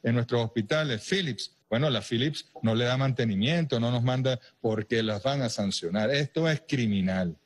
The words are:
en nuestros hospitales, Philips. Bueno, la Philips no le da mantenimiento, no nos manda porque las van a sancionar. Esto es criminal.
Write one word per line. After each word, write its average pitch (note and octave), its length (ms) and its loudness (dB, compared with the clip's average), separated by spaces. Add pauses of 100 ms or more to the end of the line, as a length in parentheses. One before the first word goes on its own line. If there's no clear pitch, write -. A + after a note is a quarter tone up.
en A#2+ 140 0
nuestros A#2+ 280 0
hospitales, A#2 640 -2
Philips. F3 440 -4 (180)
Bueno, C3+ 200 2
la G#2+ 120 0
Philips C3+ 480 -2 (120)
no A2+ 120 4
le A#2+ 100 2
da B2+ 120 2
mantenimiento, C3 840 2
no A#2 100 2
nos B2 140 0
manda B2+ 340 2 (220)
porque A2 420 0
las G#2+ 200 -2
van C#3 200 0
a A#2+ 60 -2
sancionar. G2+ 640 -2
Esto D3 380 0
es D3+ 200 0
criminal. F#2+ 760 0